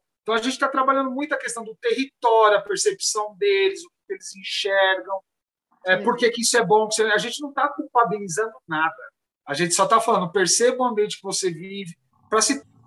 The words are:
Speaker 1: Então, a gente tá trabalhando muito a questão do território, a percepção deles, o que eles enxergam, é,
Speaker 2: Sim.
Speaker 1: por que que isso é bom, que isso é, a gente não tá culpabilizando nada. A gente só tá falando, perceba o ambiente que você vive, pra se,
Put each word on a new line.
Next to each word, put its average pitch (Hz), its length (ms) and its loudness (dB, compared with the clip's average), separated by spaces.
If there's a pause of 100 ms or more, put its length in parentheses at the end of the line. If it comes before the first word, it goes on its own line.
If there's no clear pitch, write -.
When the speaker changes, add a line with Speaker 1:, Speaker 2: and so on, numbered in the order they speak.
(220)
Speaker 1:
Então, 220 120 -2
a 226 40 0
gente 254 200 -4
tá 269 100 0
trabalhando 269 420 0
muito 285 240 -4
a 269 40 -4
questão 233 260 -10
do 220 120 -14
território, 226 840 2
a 196 40 0
percepção 208 760 -4
deles, 196 460 2
o - 60 -20 (180)
que 392 80 -8
eles - 220 -16
enxergam, 190 840 0 (680)
é, 185 100 4
Speaker 2:
Sim. 202 80 -6
Speaker 1:
por 240 120 2
que 233 140 2
que 233 120 -6
isso 233 140 0
é 220 80 4
bom, 214 220 4
que - 80 -6
isso 220 80 0
é, 214 100 2
a 208 60 2
gente 226 220 -6
não 285 120 -10
tá 277 160 -2
culpabilizando 214 840 -2 (160)
nada. 160 340 -2 (440)
A 143 80 -6
gente 170 200 0
só 190 120 2
tá 220 140 4
falando, 190 300 0
perceba 240 520 2
o 247 40 2
ambiente 208 300 -2
que - 60 -20
você 190 280 -4
vive, 185 480 -12 (300)
pra 214 120 2
se, 269 220 0 (240)